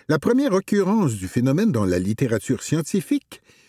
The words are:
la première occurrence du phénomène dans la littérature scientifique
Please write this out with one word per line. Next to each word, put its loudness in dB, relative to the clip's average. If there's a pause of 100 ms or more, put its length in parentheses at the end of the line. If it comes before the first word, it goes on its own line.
la 2
première 2
occurrence 2
du -6
phénomène 0
dans 0
la 2
littérature -2
scientifique -4 (260)